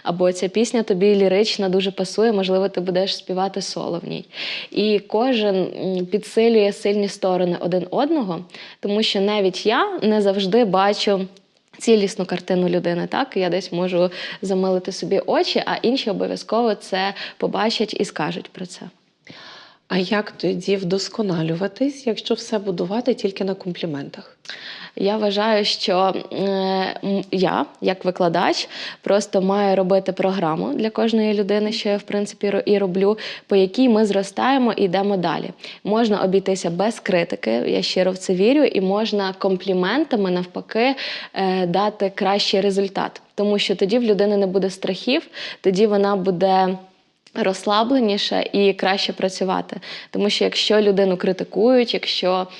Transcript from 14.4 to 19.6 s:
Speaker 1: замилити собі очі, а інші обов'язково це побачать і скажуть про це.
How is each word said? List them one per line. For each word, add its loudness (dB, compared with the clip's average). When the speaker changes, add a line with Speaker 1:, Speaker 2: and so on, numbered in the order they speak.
Speaker 1:
замилити 0
собі -2
очі, 0
а -2
інші 0
обов'язково -2
це -4
побачать -2
і 0
скажуть -6
про -12
це. -18